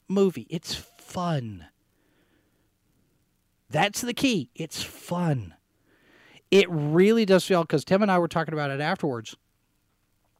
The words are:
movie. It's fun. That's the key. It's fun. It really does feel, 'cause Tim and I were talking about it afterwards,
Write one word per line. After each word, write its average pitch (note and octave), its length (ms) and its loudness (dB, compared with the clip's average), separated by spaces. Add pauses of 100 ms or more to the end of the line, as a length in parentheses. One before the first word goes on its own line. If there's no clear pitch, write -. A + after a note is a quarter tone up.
movie. F#3+ 420 0
It's - 240 -8
fun. B2 960 -8 (2000)
That's F3+ 320 -2
the A#3+ 100 -4
key. A3 420 -2
It's - 280 -12
fun. D3+ 720 -4 (960)
It F#3 200 6
really F3 540 4
does F#3 220 4
feel, E3+ 180 2
'cause D#3 220 -2
Tim F#3+ 160 2
and G3+ 80 2
I F3+ 80 4
were E3+ 100 0
talking D#3+ 240 -4
about D3 180 -4
it C3+ 120 -6
afterwards, D3 540 -6 (1040)